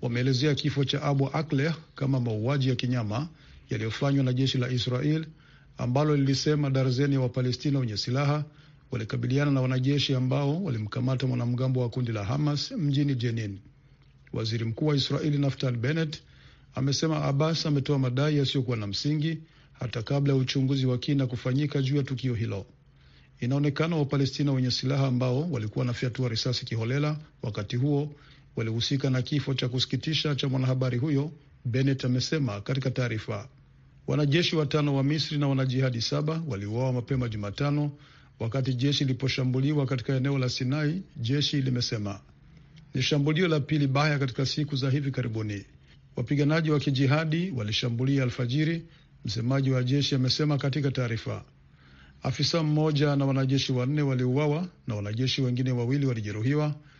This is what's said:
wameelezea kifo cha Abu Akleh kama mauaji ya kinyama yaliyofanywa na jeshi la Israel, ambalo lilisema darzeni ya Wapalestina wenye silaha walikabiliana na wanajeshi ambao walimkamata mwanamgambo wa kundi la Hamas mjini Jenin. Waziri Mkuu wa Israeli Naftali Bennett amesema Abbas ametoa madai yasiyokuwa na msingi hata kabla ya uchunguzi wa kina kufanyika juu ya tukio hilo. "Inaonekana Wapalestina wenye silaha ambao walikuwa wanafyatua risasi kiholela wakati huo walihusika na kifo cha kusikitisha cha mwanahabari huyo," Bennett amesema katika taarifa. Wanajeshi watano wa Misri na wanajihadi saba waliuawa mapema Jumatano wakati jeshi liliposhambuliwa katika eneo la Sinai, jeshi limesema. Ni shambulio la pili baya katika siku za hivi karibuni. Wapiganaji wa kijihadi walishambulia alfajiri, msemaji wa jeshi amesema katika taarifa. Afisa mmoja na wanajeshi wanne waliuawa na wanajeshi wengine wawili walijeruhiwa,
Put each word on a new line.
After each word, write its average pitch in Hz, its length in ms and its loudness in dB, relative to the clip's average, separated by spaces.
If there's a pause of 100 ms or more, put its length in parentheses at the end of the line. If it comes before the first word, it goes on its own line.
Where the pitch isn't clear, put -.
wameelezea 127 540 2
kifo 143 300 0
cha 143 180 -2
Abu 139 300 2
Akleh 151 400 0 (220)
kama 135 240 0
mauaji 120 500 0
ya 123 60 2
kinyama 120 520 -2 (420)
yaliyofanywa 139 540 0
na 127 100 2
jeshi 131 240 0
la 127 120 -2
Israel, 135 560 -2 (520)
ambalo 147 380 2
lilisema 139 540 2
darzeni 135 440 2
ya 135 80 2
Wapalestina 127 580 0
wenye 110 180 -2
silaha 143 480 0 (460)
walikabiliana 123 600 0
na 135 100 4
wanajeshi 131 540 2
ambao 139 480 0
walimkamata 127 640 -2
mwanamgambo 123 540 0
wa 120 80 0
kundi 120 220 -2
la 104 120 -2
Hamas 147 480 -2
mjini 143 440 2
Jenin. 113 440 -4 (760)
Waziri 113 320 -2
Mkuu 113 220 -2
wa 151 80 4
Israeli 143 420 0
Naftali 135 400 0
Bennett 151 440 -2 (540)
amesema 147 480 0
Abbas 147 420 0
ametoa 143 340 2
madai 135 380 2
yasiyokuwa 127 400 0
na 104 100 -4
msingi 147 500 0 (360)
hata 120 300 -6
kabla 143 300 2
ya 135 60 4
uchunguzi 131 460 2
wa 123 120 2
kina 139 300 0
kufanyika 135 540 0
juu 135 160 2
ya 139 60 0
tukio 123 300 -2
hilo. 104 320 -4 (760)
"Inaonekana 143 560 0
Wapalestina 143 560 0
wenye 127 200 0
silaha 135 360 0
ambao 127 440 0
walikuwa 113 300 -4
wanafyatua 123 480 -2
risasi 123 360 -2
kiholela 135 520 -2 (240)
wakati 107 340 -6
huo 143 380 0 (420)
walihusika 117 540 0
na 127 120 2
kifo 135 320 -2
cha 127 160 -2
kusikitisha 139 640 -2
cha 135 140 -2
mwanahabari 131 480 0
huyo," 143 340 0 (340)
Bennett 131 400 0
amesema 127 560 0
katika 135 300 -2
taarifa. 113 560 -4 (600)
Wanajeshi 147 480 2
watano 147 400 2
wa 135 80 4
Misri 147 340 0
na 147 100 2
wanajihadi 131 540 2
saba 151 460 -2
waliuawa 113 460 -2
mapema 123 360 -2
Jumatano 143 640 -2 (480)
wakati 127 340 0
jeshi 139 300 2
liliposhambuliwa 131 800 0
katika 131 300 -2
eneo 135 220 0
la 127 120 0
Sinai, 147 520 -2 (140)
jeshi 139 460 0
limesema. 120 580 -2 (720)
Ni 135 80 0
shambulio 156 460 2
la 156 120 2
pili 143 280 2
baya 143 320 2
katika 135 260 -2
siku 147 300 -2
za 135 140 0
hivi 139 220 0
karibuni. 110 540 -4 (500)
Wapiganaji 147 560 2
wa 147 80 4
kijihadi 151 760 2
walishambulia 120 680 0
alfajiri, 147 640 -2 (400)
msemaji 127 460 0
wa 127 120 2
jeshi 135 320 2
amesema 139 420 2
katika 139 340 0
taarifa. 113 520 -4 (800)
Afisa 151 400 0
mmoja 151 520 2
na 139 100 2
wanajeshi 135 460 2
wanne 131 300 0
waliuawa 143 640 0 (200)
na 110 80 -4
wanajeshi 110 460 -2
wengine 127 300 0
wawili 127 340 0
walijeruhiwa, 123 720 0 (240)